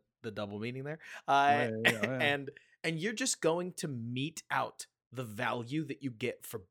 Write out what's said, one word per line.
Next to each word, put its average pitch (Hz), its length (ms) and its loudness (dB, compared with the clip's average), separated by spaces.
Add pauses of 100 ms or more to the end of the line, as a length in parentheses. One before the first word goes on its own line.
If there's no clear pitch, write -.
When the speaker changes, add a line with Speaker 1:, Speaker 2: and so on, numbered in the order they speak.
(220)
Speaker 1:
the 113 100 -6
double 104 260 -4
meaning 123 240 -4
there. 151 160 -8 (300)
Uh, 139 400 6
Speaker 2:
Yeah, - 0 -
yeah, 110 240 4
yeah, 110 100 -4
yeah. 131 160 0
Speaker 1:
<laughs> - 20 -2
and, 143 300 0 (320)
and 165 160 0
you're 208 140 -2
just 247 280 -2
going 180 340 2
to - 120 -6
mete 127 640 -4
out - 360 -2 (260)
the 127 120 -6
value 120 600 -2
that 135 180 -8
you 135 80 -4
get 113 340 -4
for 104 260 -10